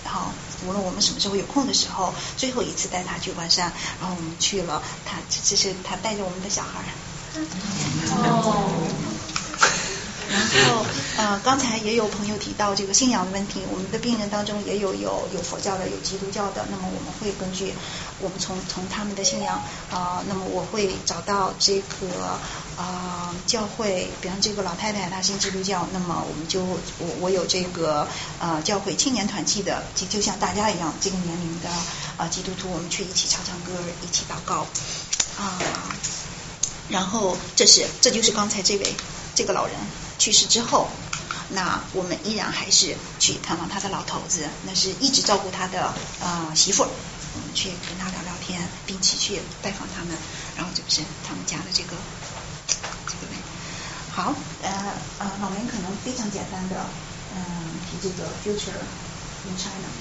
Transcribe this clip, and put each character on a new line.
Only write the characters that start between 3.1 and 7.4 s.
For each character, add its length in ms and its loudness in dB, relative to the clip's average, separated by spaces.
去 140 -4
关 180 0
山， 200 4
然 80 -2
后 60 -2
我 60 -6
们 180 -4
去 240 2
了， 180 0
他， 120 -6
这 80 4
是 280 4
他 140 -4
带 180 -2
着 80 -2
我 80 -2
们 100 -6
的 80 -6
小 140 0
孩 160 -6
儿。 60 -6